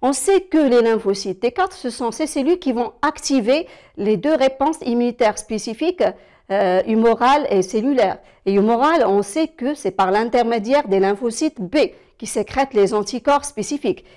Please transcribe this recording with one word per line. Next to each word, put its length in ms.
on 140
sait 260
que 160
les 240
lymphocytes 600
T 120
quatre, 220
ce 160
sont 200
ces 160
cellules 320
qui 140
vont 200
activer 640
les 180
deux 180
réponses 460
immunitaires 560
spécifiques, 680
euh, 360
humorales 640
et 100
cellulaires. 560
Et 80
humorale, 520
on 140
sait 280
que 260
c'est 160
par 200
l'intermédiaire 800
des 120
lymphocytes 600
B 160
qui 100
sécrètent 460
les 220
anticorps 500
spécifiques. 640